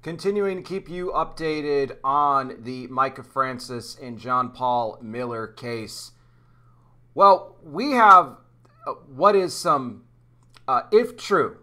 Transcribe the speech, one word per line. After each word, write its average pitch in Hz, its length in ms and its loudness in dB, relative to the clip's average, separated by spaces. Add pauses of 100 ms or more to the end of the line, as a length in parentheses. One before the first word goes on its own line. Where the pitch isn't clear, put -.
Continuing 196 540 -4
to 180 40 -10
keep 190 280 -10
you 180 260 -8
updated 147 880 -2
on 139 600 0
the 127 240 -12
Micah 131 360 -4
Francis 127 720 -8
and 120 220 -14
John 123 320 -2
Paul 123 500 -2
Miller 117 460 -8
case. 113 640 -12 (1040)
Well, 190 480 4
we 180 280 -4
have, 190 440 8 (500)
uh, 143 100 -8 (120)
what 151 260 4
is 180 220 2
some, 131 480 -2 (640)
uh, 127 140 0 (100)
if 240 240 4
true 151 480 -2